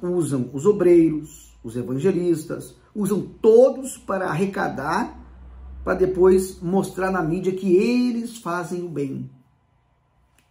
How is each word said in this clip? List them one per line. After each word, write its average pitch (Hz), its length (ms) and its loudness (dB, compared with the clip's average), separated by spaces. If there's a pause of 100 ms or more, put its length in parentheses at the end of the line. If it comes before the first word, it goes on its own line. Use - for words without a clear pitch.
Usam 143 500 -2
os 135 140 -8
obreiros, 160 960 2
os 120 140 -10
evangelistas, 151 960 -4 (200)
usam 196 260 -2
todos 247 800 4
para 185 300 -4
arrecadar, 175 840 -4 (680)
para 185 100 -2
depois 185 680 2
mostrar 185 520 -2
na 180 100 -2
mídia 180 320 -2
que 185 220 0
eles 233 600 0
fazem 175 460 -8
o 175 60 -10
bem. 135 400 -8 (1200)